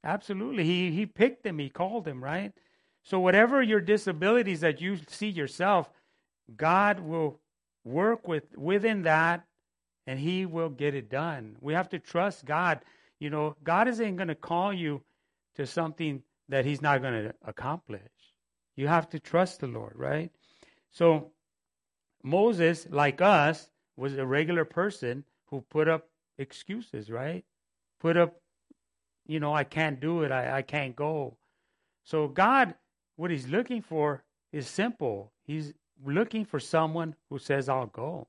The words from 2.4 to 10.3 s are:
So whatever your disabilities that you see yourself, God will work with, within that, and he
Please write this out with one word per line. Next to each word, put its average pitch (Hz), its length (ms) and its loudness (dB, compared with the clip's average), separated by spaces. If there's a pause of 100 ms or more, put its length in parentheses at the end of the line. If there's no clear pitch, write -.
So 190 160 0
whatever 220 420 8
your 214 180 4
disabilities 196 800 2
that 156 200 2
you 185 180 -4 (100)
see - 200 -6
yourself, 175 600 2 (680)
God 190 420 4
will 160 400 -4 (460)
work 196 420 0
with, 160 300 -6
within 196 460 0
that, 165 440 2 (600)
and 131 120 -6
he 185 280 -2